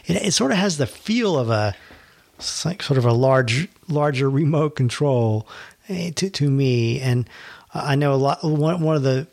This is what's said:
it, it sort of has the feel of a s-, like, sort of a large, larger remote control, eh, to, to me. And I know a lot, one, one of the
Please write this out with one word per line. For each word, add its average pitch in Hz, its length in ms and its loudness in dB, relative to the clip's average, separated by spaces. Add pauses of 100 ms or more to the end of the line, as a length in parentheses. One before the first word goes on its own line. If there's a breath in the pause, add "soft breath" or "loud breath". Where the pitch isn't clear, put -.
it, 170 100 0
it - 180 0
sort 262 160 0
of 214 80 2
has 185 200 0
the 135 100 0
feel 208 500 0
of 120 100 0
a 107 280 0 (640 loud breath)
s-, - 240 -8
like, 170 180 -4
sort 135 160 0
of 120 60 4
a 120 80 4
large, 131 560 2 (180)
larger 147 420 0
remote 147 460 0
control, 120 720 0 (420 loud breath)
eh, 175 280 -6
to, 190 120 -2
to 147 220 0
me. 123 500 0
And 123 300 0 (420 loud breath)
I - 220 -2
know 143 200 2
a - 20 2
lot, 139 260 0
one, 156 380 0
one 156 160 0
of 139 80 0
the 131 280 0